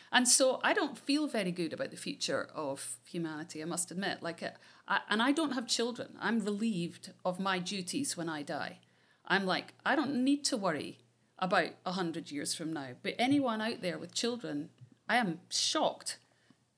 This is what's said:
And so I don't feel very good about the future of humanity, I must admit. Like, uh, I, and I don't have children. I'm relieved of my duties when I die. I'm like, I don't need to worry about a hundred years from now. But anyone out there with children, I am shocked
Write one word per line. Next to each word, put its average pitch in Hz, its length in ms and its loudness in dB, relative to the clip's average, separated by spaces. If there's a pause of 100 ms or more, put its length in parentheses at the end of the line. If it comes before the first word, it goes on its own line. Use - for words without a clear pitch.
(120)
And 247 160 6
so 262 360 6
I 262 100 4
don't 330 240 0
feel 294 300 0
very 202 240 -2
good 175 200 -2
about 131 200 -6
the 139 40 -14
future - 600 -4
of 139 500 -6
humanity, 156 560 -6
I 156 40 -6
must - 260 -4
admit. 180 320 -4
Like, 165 180 -6
uh, 190 80 -4 (380)
I, - 200 0
and 214 140 2
I 254 100 4
don't 294 200 2
have 240 160 -4
children. - 520 -2
I'm 226 200 2
relieved 202 720 -2 (120)
of 180 160 0
my 190 200 0
duties 180 580 -2
when 170 100 -4
I 156 140 -4
die. 147 380 -6 (460)
I'm 196 200 4
like, 175 300 0 (100)
I 226 100 4
don't 247 280 2
need 285 220 4
to 262 120 2
worry 151 400 -2 (400)
about 185 360 2 (120)
a 185 60 0
hundred 170 400 -2
years - 240 -4
from 160 180 -4
now. 143 140 -6 (160)
But 196 160 -2
anyone 254 420 4
out 226 220 -2
there 160 160 -2
with 170 160 -12
children, 160 560 -2 (360)
I 214 100 4
am 185 300 0
shocked - 680 0 (600)